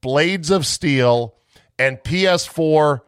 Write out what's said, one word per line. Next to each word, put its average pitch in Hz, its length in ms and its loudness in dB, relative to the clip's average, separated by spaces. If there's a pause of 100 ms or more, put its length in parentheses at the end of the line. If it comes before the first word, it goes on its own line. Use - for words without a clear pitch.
Blades 156 500 -2
of 185 140 0
Steel, 123 680 0 (420)
and 131 260 -2
P 185 220 -2
S 180 200 2
four 151 640 0